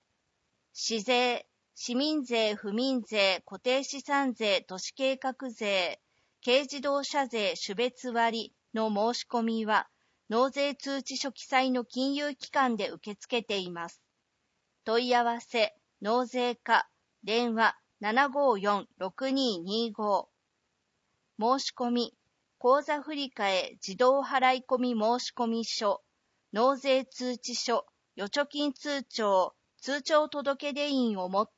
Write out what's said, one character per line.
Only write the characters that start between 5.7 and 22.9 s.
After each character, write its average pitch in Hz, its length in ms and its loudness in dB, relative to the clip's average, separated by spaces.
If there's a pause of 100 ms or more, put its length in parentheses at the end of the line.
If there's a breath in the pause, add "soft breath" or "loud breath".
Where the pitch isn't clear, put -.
軽 254 200 4
自 277 180 -8
動 277 240 0
車 277 220 0
税 208 360 -2
種 202 120 -6
別 247 340 -4
割 233 460 0 (180)
の 220 160 0
申 214 300 0
し - 100 -10
込 240 140 -2
み 226 240 -2
は、 214 200 2 (440)
納 240 180 2
税 277 260 -2
通 277 280 -6
知 262 160 -8
書 277 120 -4
記 - 140 -14
載 262 260 2
の 247 140 0
金 269 300 -2
融 294 200 -2
機 - 160 -18
関 262 260 2
で 202 120 -2
受 240 260 -10
け - 60 -20
付 240 220 -2
け - 40 -10
て 202 120 -2
い 180 120 -6
ま 170 200 -10
す。 - 120 -20 (800)
問 233 220 2
い 247 80 2
合 240 100 4
わ 233 180 -2
せ、 - 320 0 (260)
納 233 240 0
税 247 300 -2
課、 - 340 2 (340)
電 233 320 0
話 220 220 2 (240)
七 233 280 2
五 269 280 2
四 202 400 0
六 190 340 -4
二 262 300 0
二 214 320 -2
五。 208 380 -2 (1080)
申 240 220 2
し - 160 -6
込 240 160 -2
み、 240 240 -2 (440)
口 269 240 4
座 294 200 -2